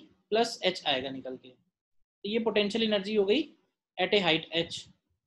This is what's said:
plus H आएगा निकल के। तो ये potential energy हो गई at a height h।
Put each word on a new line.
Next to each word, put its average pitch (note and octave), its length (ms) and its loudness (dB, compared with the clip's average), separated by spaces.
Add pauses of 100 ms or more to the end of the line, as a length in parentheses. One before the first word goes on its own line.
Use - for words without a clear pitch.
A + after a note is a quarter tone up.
(300)
plus A#3 340 0
H F#3 220 -2
आएगा C3+ 240 -2
निकल C3 260 -10
के। B2+ 120 -18
तो - 800 -18
ये A3 120 0
potential G#3+ 440 2
energy G#3 300 0
हो G3+ 100 4
गई B3 280 2 (460)
at F#3 160 0
a G#3 60 6
height D#3+ 220 2 (140)
h। E3 220 -4 (480)